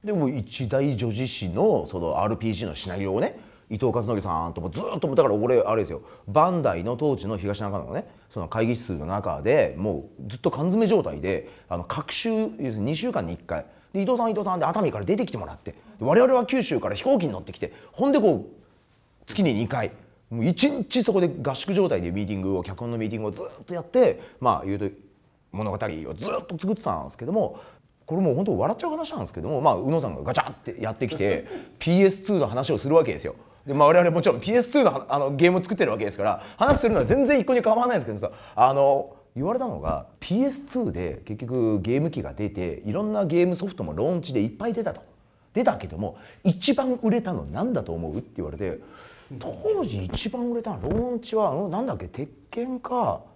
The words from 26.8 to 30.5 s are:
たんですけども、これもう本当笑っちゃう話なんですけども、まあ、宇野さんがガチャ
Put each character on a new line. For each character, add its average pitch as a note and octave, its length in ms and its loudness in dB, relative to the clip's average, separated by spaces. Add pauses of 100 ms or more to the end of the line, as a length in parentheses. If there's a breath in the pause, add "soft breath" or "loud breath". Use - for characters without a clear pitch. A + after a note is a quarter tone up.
た F2+ 180 -2
ん C2 40 -10
で C#2 60 -14
す - 60 -20
け A#2 80 -10
ど D3+ 60 -4
も、 G3+ 280 -2 (460 loud breath)
こ D#3+ 100 -4
れ F#3+ 60 2
も D#3+ 120 4
う - 20 2
本 F3 100 0
当 E3 120 0
笑 D3+ 180 0
っ - 20 -18
ち - 60 -8
ゃ F4 40 -2
う D#4 40 -2
話 D#4 200 -6
な D#4 60 -8
ん - 40 -8
で F#2+ 60 -6
す - 60 -16
け F2 60 -8
ど E2 80 -6
も、 C3+ 140 -2
ま D3 100 4
あ、 G#2 60 2
宇 A#2 140 -2
野 D#3+ 100 2
さ B2+ 80 -6
ん D#2 60 -8
が C2+ 80 -10
ガ - 100 -4
チ - 80 2
ャ C3 100 -4